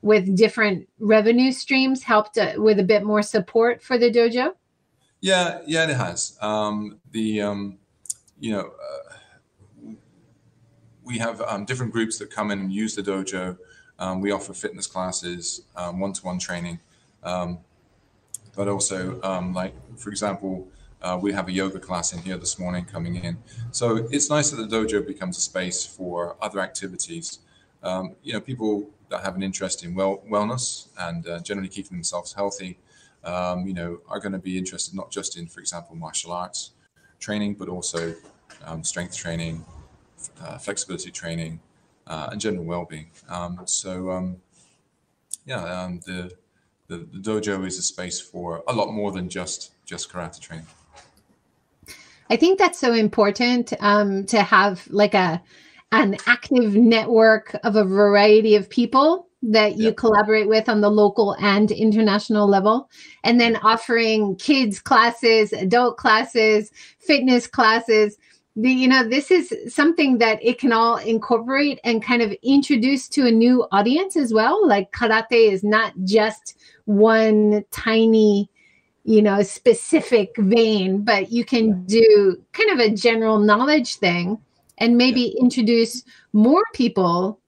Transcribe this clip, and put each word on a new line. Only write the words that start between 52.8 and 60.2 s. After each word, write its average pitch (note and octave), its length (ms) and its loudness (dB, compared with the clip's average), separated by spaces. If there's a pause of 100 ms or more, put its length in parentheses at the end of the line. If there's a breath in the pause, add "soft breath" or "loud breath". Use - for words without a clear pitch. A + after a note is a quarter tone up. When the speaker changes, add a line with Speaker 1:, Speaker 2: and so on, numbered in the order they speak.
Speaker 1:
important, A3+ 840 0
um, G3+ 460 2
to G#3+ 160 2
have, F#3+ 480 2
like, G#3 240 2
a, F3+ 280 0 (500 soft breath)
an G#3+ 260 2 (100)
active A#3+ 480 2
network A3 880 4
of G#3+ 140 0
a G#3 80 4
variety G#3 720 6
of F#3+ 140 0
people C4+ 580 2 (160)
that G#3+ 340 2
you A3 80 0
Speaker 2:
Yeah. A3 60 4
Speaker 1:
collaborate G#3+ 580 2